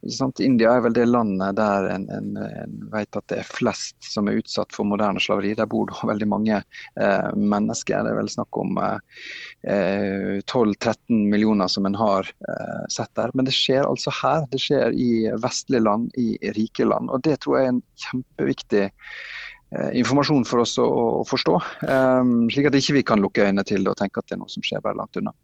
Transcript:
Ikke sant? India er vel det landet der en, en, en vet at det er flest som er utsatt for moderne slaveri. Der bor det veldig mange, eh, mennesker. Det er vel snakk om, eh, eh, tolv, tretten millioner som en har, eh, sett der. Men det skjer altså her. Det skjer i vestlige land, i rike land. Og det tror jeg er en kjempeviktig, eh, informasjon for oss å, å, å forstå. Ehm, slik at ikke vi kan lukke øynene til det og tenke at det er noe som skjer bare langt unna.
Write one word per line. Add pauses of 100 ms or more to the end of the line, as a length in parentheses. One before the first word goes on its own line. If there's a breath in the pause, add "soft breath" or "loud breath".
Ikke
sant?
India
er
vel
det
landet
der
en, (100)
en, (120)
en (180)
vet
at
det
er
flest (100)
som
er
utsatt
for
moderne
slaveri.
Der
bor
det (100)
veldig
mange, (400 loud breath)
eh,
mennesker.
Det
er
vel
snakk
om,
eh, (720 loud breath)
eh, (100)
tolv,
tretten
millioner
som
en
har, (180)
eh,
sett
der.
Men
det
skjer
altså
her.
Det
skjer
i (320)
vestlige
land,
i (180)
rike
land.
Og
det
tror
jeg
er
en (220)
kjempeviktig,
eh, (140)
informasjon
for
oss
å,
å, (200)
å
forstå. (300 loud breath)
Ehm,
slik
at
ikke
vi
kan
lukke
øynene
til
det
og
tenke
at
det
er
noe
som
skjer
bare
langt
unna.